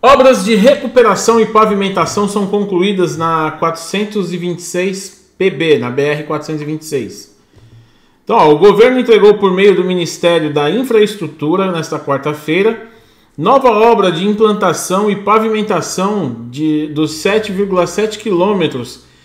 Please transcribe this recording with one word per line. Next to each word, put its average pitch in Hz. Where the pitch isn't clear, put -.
Obras 254
de 226
recuperação 226
e 214
pavimentação 202
são 196
concluídas 185
na 160
quatrocentos 190
e 185
vinte 175
e -
seis -
P 190
B, 151
na 120
B 131
R 147
quatrocentos 151
e -
vinte 151
e -
seis. -
Então, -
ó, 160
o 147
governo 208
entregou 208
por 196
meio 190
do 175
Ministério 170
da 147
Infraestrutura, 190
nesta 160
quarta-feira, 151
nova 247
obra 208
de 170
implantação 202
e 196
pavimentação 202
de, 151
dos 151
sete 208
vírgula 185
sete 214
quilômetros 175